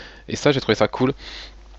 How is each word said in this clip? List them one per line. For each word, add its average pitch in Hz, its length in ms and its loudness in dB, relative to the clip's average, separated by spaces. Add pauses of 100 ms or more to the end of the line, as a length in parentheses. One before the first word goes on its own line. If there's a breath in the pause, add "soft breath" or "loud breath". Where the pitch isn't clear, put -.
(280 loud breath)
Et - 80 -4
ça, 147 160 2
j'ai 135 80 2
trouvé 110 160 2
ça 107 140 2
cool 131 240 0 (640 loud breath)